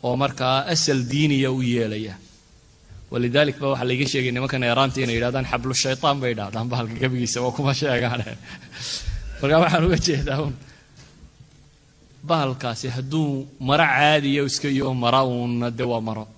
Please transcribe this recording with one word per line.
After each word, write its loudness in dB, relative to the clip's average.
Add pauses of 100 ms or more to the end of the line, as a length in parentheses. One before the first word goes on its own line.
oo 0
markaa 0
asal 2
diiniya 2
u -2
yeelaya. -2 (960)
Walidaalik 2
baa 0
waxaa -2
laiga 0
sheegay 0
nimankan -2
Eeraanta 2
inay 0
yidhahdaan 0
xablu -2
shaytaan 0
bay 0
yidhahdaan, -4
bahalka -4
gebigiisa -2
waa 0
kuma 0
sheegaane. 0 (1160)
Marka 2
waxaan 4
uga 4
jeedaa 0
uun, -4 (1700)
bahalkaasi -2
hadduu -2 (120)
maro 4
caadiya 4
iska -2
yaho 0
mara 4
uunna 0
de -6
waa 0
maro. -6 (120)